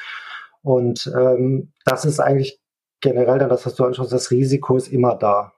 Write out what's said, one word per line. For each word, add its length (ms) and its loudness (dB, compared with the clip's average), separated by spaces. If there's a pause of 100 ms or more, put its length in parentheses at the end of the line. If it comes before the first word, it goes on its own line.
(640)
Und, 500 0
ähm, 600 0 (100)
das 220 -2
ist 160 0
eigentlich 400 0 (400)
generell 360 2
dann 120 2
das, 160 0
was 100 -6
du 80 0
anschaust, 300 -2
das 180 -2
Risiko 460 2
ist 100 -2
immer 280 2
da. 420 0